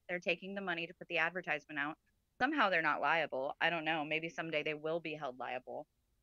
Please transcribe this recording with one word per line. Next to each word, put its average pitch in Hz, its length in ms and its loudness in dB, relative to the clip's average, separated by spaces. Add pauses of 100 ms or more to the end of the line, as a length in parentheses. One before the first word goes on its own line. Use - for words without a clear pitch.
They're 180 120 -4
taking 185 340 -2
the 202 60 -4
money 170 260 -4
to 175 80 -12
put - 140 -16
the 170 100 0
advertisement 160 600 -2
out. 147 180 -2 (440)
Somehow 254 300 4
they're 170 120 4
not 151 180 4
liable. 147 600 2
I 165 100 4
don't 165 140 0
know. 156 200 2
Maybe 160 240 -2
someday 165 340 -2
they 156 120 -2
will 156 260 -2
be 160 140 -6
held 135 240 -8
liable. 123 480 -8 (360)